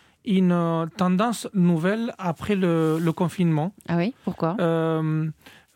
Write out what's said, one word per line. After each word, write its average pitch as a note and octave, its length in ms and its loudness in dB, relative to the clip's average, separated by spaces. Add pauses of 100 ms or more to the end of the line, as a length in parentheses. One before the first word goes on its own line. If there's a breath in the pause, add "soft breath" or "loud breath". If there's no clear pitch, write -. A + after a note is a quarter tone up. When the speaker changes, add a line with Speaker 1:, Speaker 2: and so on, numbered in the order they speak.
(240 soft breath)
Speaker 1:
une, F#3 280 2
euh, E3+ 340 0 (100)
tendance F#3 560 0
nouvelle F#3 680 2
après F#3+ 380 -2
le, E3 420 2
le E3 140 0
confinement. E3+ 600 0 (140)
Speaker 2:
Ah E3+ 100 0
oui, F#3 160 -2 (100)
pourquoi ? E3+ 340 -2
Speaker 1:
Euh, D#3+ 720 0 (480 loud breath)